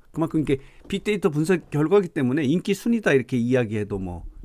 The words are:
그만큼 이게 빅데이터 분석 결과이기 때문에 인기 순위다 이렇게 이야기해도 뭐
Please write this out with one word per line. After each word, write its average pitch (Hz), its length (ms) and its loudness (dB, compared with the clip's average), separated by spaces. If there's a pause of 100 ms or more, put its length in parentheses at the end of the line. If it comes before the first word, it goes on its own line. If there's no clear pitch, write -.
(120)
그만큼 156 280 -2
이게 139 180 0 (280)
빅데이터 196 440 -2
분석 156 400 0
결과이기 165 380 2
때문에 139 360 0
인기 170 300 2
순위다 208 400 2
이렇게 127 240 2
이야기해도 113 600 0
뭐 90 260 -8 (200)